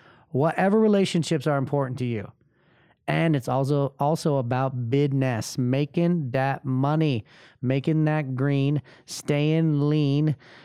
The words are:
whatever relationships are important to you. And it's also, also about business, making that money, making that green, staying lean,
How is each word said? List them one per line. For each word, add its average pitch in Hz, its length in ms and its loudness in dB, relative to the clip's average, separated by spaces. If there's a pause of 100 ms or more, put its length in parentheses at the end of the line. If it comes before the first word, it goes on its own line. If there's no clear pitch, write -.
(300)
whatever 180 500 2
relationships 185 680 2
are 143 140 2
important 131 400 -2
to 131 60 -2
you. 110 260 -6 (760)
And 156 280 2
it's 127 120 -4
also, 135 520 0
also 147 380 0
about 127 520 -2
business, 135 720 0
making 147 720 0
that 135 340 -2
money, 139 580 0 (380)
making 139 440 0
that 151 300 -2
green, 139 460 0 (240)
staying 151 840 0
lean, 151 440 0 (300)